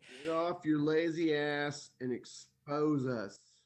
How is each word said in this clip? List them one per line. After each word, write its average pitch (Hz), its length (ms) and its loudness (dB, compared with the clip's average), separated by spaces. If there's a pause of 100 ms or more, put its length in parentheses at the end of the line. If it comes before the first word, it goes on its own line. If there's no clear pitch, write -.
(240)
Get 160 80 -2
off 170 320 0
your 151 160 2
lazy 156 560 2
ass 147 540 -2 (100)
and 127 140 -2
expose 147 920 -2
us. 113 340 -4 (260)